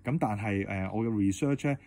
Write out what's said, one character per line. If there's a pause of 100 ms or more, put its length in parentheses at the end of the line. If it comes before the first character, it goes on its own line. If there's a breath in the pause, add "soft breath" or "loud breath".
噉
但
係，
呃，
我
嘅
research
呢，